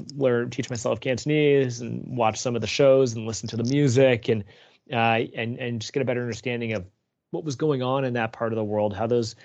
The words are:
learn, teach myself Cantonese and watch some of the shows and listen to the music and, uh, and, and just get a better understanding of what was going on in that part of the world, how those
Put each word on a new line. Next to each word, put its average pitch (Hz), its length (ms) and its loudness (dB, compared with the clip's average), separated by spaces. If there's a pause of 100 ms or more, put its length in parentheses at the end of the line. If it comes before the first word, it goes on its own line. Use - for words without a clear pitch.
(160)
learn, 123 360 2
teach - 180 -6
myself 120 300 -4
Cantonese 139 840 2
and 117 340 -8
watch 110 240 2
some 123 140 -2
of 113 80 -2
the 110 60 -4
shows 135 480 4
and 113 100 -6
listen 113 240 -8
to 113 80 -6
the 117 60 -2
music 131 640 4
and, 110 140 0 (500)
uh, 113 400 2
and, 120 240 -6
and 120 240 -6
just - 120 -12
get 139 100 0
a - 20 0
better 123 160 -2
understanding 120 520 -4
of 92 120 -4 (460)
what 170 120 -6
was 143 120 -6
going 147 260 0
on 131 240 0
in 123 80 -2
that 113 200 -2
part 113 180 -2
of 110 40 -2
the 110 80 -2
world, 104 320 0
how 113 120 -2
those 117 380 0